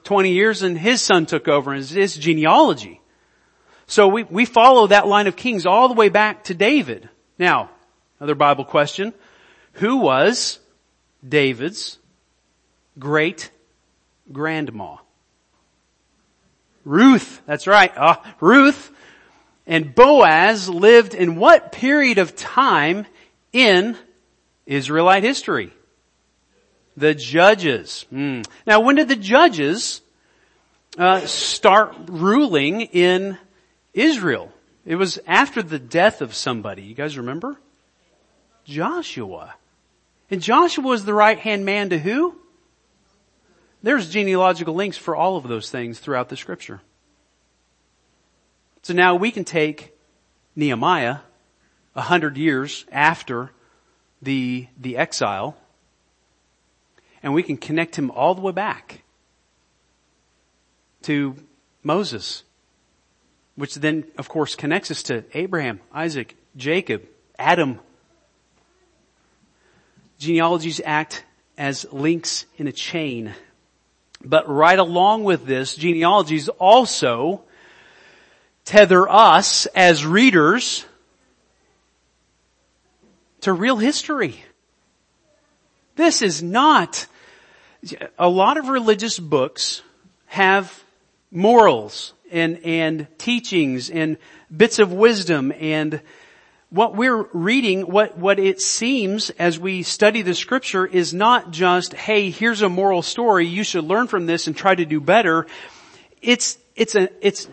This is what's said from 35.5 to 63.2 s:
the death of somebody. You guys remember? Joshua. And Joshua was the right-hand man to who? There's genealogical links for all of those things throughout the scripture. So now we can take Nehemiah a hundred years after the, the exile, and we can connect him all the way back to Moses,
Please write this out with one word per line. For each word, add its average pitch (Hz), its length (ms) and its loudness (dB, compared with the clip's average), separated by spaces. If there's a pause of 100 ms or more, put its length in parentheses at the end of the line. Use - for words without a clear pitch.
the 156 180 -8
death 165 420 0
of 113 140 -12
somebody. 107 480 -8
You 101 100 -20
guys 143 240 -10
remember? 160 400 -12 (1080)
Joshua. 147 880 -10 (760)
And 190 120 -6
Joshua 294 420 2
was 240 220 -2
the 208 80 -4
right-hand 214 520 2
man 202 240 -4
to 175 80 -2
who? 254 380 -4 (1500)
There's 214 280 -2
genealogical 185 640 0
links 196 220 -6
for 160 180 -8
all 180 220 -2
of 131 100 -10
those 113 220 -8
things 117 300 -10
throughout 127 300 -6
the 135 60 -14
scripture. - 460 -16 (2000)
So 180 120 -10
now 180 220 2
we 208 160 -2
can 185 140 -10
take 151 500 -6 (600)
Nehemiah 143 640 -2 (800)
a 131 60 -10
hundred 156 360 -4
years 143 540 -4
after 139 600 -4 (720)
the, 127 460 -6 (100)
the 127 200 -12
exile, 123 580 -6 (1700)
and 139 100 -6
we 175 100 -2
can 143 140 -8
connect 165 380 -6
him 135 160 -6
all 160 240 -2
the 190 60 -16
way 190 100 -6
back 190 500 -10 (2000)
to 143 320 -4 (460)
Moses, 147 640 -6 (1120)